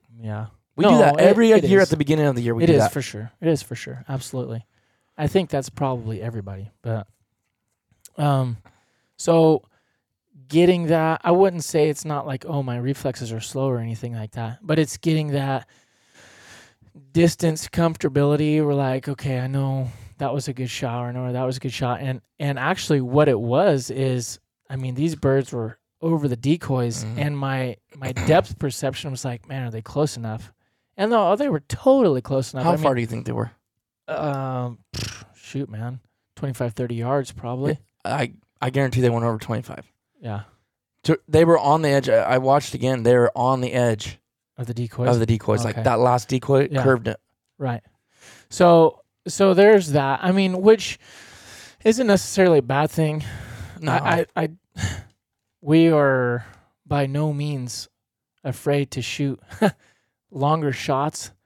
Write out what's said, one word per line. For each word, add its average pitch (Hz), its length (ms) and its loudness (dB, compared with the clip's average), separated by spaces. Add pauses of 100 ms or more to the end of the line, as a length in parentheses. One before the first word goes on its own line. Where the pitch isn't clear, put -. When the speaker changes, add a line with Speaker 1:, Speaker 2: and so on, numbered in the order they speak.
(180)
Speaker 1:
Yeah. 110 280 -10 (300)
Speaker 2:
We 170 80 4
do 202 60 8
Speaker 1:
No, 247 80 8
Speaker 2:
that 151 160 6
Speaker 1:
it, 151 40 0
Speaker 2:
every 208 320 6
Speaker 1:
it 190 140 6
Speaker 2:
year 196 160 6
Speaker 1:
is. 185 60 4
Speaker 2:
at - 40 0
the 160 60 0
beginning 151 280 2
of 139 100 2
the 120 60 -4
year. 117 140 -2
We 117 80 -2
Speaker 1:
It 170 40 4
Speaker 2:
do 165 60 6
Speaker 1:
is 143 60 6
Speaker 2:
that. - 140 2
Speaker 1:
for 147 80 -6
sure. 113 300 -10 (100)
It 160 80 -2
is 151 120 2
for - 140 -14
sure. 127 320 -14
Absolutely. 127 580 -8 (520)
I 151 100 -2
think 180 240 0
that's 139 180 -4
probably 117 540 -6
everybody. 104 480 -10 (100)
But, 110 240 -6 (1120)
um, 135 400 0 (580)
so 160 460 4 (840)
getting 175 400 4
that, 160 360 0
I 175 60 0
wouldn't 175 340 4
say 156 260 2
it's 143 160 -6
not 147 200 -6
like, 135 220 -8
"Oh, 139 160 -4
my 123 140 -6
reflexes 127 540 -6
are 117 80 -6
slow," 135 300 -4
or 127 80 -2
anything 117 380 -8
like 107 160 -10
that, 117 320 -10
but 156 160 0
it's 151 180 -2
getting 156 360 -2
that 139 340 -4 (1400)
distance 165 560 0
comfortability. 151 1000 0
We're 147 80 0
like, 135 340 -2
"Okay, 135 320 -4
I 127 60 -4
know 135 440 -2 (280)
that 135 160 -4
was 139 140 -4
a 139 60 -6
good 123 180 -6
shot," 123 320 -6
or, 123 60 -6
"I - 20 -8
know 127 200 -6
that 123 120 -4
was 131 140 -4
a - 20 -12
good 127 140 -8
shot." 123 280 -4
And, 131 200 -6 (180)
and 143 180 -4
actually 147 440 -2
what 127 280 2
it 117 100 2
was 131 520 0
is, 127 480 -4 (280)
I 135 100 -12
mean, 127 180 -8
these 156 200 -2
birds 135 380 0
were 117 240 -8 (240)
over 160 260 0
the 123 80 -2
decoys, 127 720 -2
Speaker 2:
Mm-hmm. 110 140 -8
Speaker 1:
and 147 180 -4
my, 135 400 -6 (180)
my 131 180 -8
depth 147 440 2
perception 139 540 -6
was 127 120 -10
like, 120 240 -10
"Man, 135 200 -8
are 117 40 -10
they 113 120 -10
close 143 340 -4
enough?" 110 340 -10 (460)
And 208 140 -2
no, 202 240 2
they 277 140 0
were 196 120 -2
totally 226 600 2
close 135 320 -4
enough. 131 120 -4
Speaker 2:
How 170 80 4
Speaker 1:
I - 40 0
Speaker 2:
far 151 160 2
Speaker 1:
mean, - 20 -2
Speaker 2:
do 120 60 -2
you 117 60 -2
think 113 200 -8
they - 40 -6
were? 117 200 -6 (560)
Speaker 1:
um, 135 720 -6 (540)
shoot, - 360 -10
man, 117 320 -10 (340)
twenty-five, 127 380 -6
thirty 120 220 -6
yards 127 360 -2
probably. 127 480 -6 (240)
Speaker 2:
I, 139 300 -4 (280)
I 131 80 -2
guarantee 127 320 0
they 123 80 4
went 117 140 0
over 117 140 -2
twenty-five. 107 520 -10 (300)
Speaker 1:
Yeah. 107 220 -10 (640)
Speaker 2:
To, 160 140 2 (100)
they 156 180 6
were 165 120 6
on 143 260 4
the 151 60 2
edge. 139 200 2
I, 113 80 6
I 120 200 2
watched 135 360 2
again. 127 300 -2
They 120 120 6
were 120 200 4
on 127 260 0
the 127 120 -4
edge 120 460 -2 (380)
Speaker 1:
Of 123 100 -10
the 123 60 -6
decoys? 123 360 -4
Speaker 2:
of 120 100 4
the 113 60 0
decoys. 110 400 0
Like, 110 100 -4
Speaker 1:
Okay. 110 80 -6
Speaker 2:
that 117 160 2
last 123 300 2
decoy 135 420 2
Speaker 1:
Yeah. 135 120 -2
Speaker 2:
curved 127 240 2
it. 113 100 -6 (400)
Speaker 1:
Right. 123 240 -8 (680)
So, 165 520 6 (260)
so 190 260 2
there's 196 400 6
that. 139 280 2
I 180 120 0
mean, 190 280 0
which 208 380 4 (840)
isn't 233 220 2
necessarily 185 520 4
a - 20 2
bad 139 300 0
thing. 156 320 -2 (580)
Speaker 2:
No. 156 120 -4
Speaker 1:
I, 170 320 0 (100)
I, 160 140 -2 (260)
I, - 60 -10
<sighs> - 800 -12
we 165 300 4
are 127 540 2 (400)
by 143 200 -2
no 147 280 -2
means 143 540 -8 (560)
afraid 143 480 -2
to 131 100 -8
shoot 139 400 -6 (180)
<laughs> 208 120 2 (600)
longer 147 420 -2
shots, 143 580 -4 (140)